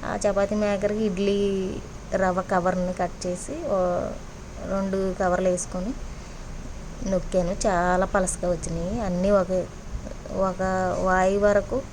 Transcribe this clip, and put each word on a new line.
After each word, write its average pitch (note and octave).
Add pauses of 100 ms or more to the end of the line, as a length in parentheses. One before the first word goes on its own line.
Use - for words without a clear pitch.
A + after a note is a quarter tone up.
ఆ G#3 (120)
చపాతీ G3+
మేకర్కి G#3
ఇడ్లీ G3 (400)
రవ్వ F#3
కవర్ని F#3
కట్ F3+
చేసి F3+
ఓ D4 (920)
రెండు F#3+
కవర్లు F#3
వేసుకొని F3+ (1160)
నొక్కాను, F#3 (120)
చాలా F3+
పలసగా F#3
వచ్చినాయి. E3+
అన్నీ F#3
ఒక, F#3 (680)
ఒక F#3+ (460)
వాయి F#3
వరకు G#3 (100)